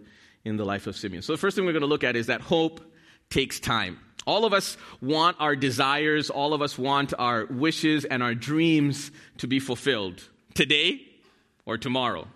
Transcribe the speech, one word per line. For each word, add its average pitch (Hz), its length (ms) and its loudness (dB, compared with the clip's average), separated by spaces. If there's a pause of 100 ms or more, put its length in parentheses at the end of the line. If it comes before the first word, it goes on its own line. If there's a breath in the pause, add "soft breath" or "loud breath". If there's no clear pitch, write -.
(440 loud breath)
in 110 120 -4
the 104 80 -2
life 98 220 -4
of 98 100 -8
Simeon. 92 260 -8
So - 100 -4
the 160 60 -2
first 196 180 0
thing 190 100 0
we're 175 60 0
gonna 151 140 0
look 147 180 0
at 123 100 0
is 117 120 0
that 120 140 -2
hope 160 400 0 (500 soft breath)
takes 135 280 0
time. 104 400 -2 (300)
All 196 160 2
of 214 80 2
us 196 240 0 (240 loud breath)
want 156 400 2
our 151 160 2
desires, 143 720 2
all 143 240 0
of 147 80 0
us 143 160 -2
want 139 420 0
our 120 280 0
wishes 156 580 0
and 131 180 -2
our 120 120 0
dreams 147 760 2 (280 loud breath)
to - 80 -6
be 131 120 0
fulfilled 117 640 -2 (300)
today 156 480 2 (640 soft breath)
or 110 140 -4
tomorrow, 123 580 -2